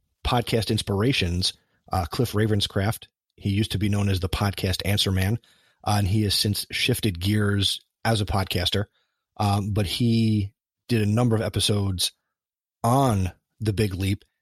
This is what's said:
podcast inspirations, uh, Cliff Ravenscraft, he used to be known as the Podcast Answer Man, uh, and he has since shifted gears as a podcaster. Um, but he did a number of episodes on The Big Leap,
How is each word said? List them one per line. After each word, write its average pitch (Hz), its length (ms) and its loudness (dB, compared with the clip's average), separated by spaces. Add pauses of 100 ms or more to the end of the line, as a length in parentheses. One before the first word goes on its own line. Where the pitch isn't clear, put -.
(220)
podcast 120 480 0
inspirations, 101 840 0 (360)
uh, 90 140 0
Cliff - 280 -2
Ravenscraft, 104 760 0 (300)
he - 120 -6
used 101 240 0
to 98 60 -2
be 104 100 0
known 101 220 0
as 92 100 0
the 92 80 -2
Podcast 98 560 -2
Answer 101 260 0
Man, 95 280 0 (440)
uh, 104 160 0
and 101 80 2
he 107 180 2
has 98 100 0
since - 360 -2
shifted 104 500 -2
gears 101 600 0 (240)
as 113 160 2
a 104 60 -4
podcaster. 95 580 -2 (540)
Um, 101 320 0
but 101 160 0
he 110 680 2 (380)
did 117 100 2
a 107 60 2
number 113 280 2
of 107 60 2
episodes 101 720 -2 (680)
on 117 500 2 (280)
The 107 120 -2
Big 95 220 0
Leap, 95 320 -2 (160)